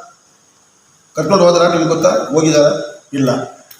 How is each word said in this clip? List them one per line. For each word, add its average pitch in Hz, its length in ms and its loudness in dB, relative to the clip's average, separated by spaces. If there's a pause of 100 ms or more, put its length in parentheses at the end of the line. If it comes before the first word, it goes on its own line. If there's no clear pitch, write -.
(1160)
ಕರ್ಕೊಂಡು 175 340 2
ಹೋದ್ರಾ? 170 180 2
ನಿಮ್ಗೆ 165 220 0
ಗೊತ್ತಾ? - 200 0
ಹೋಗಿದಾರ? 151 640 2 (400)
ಇಲ್ಲ. 135 160 -2 (500)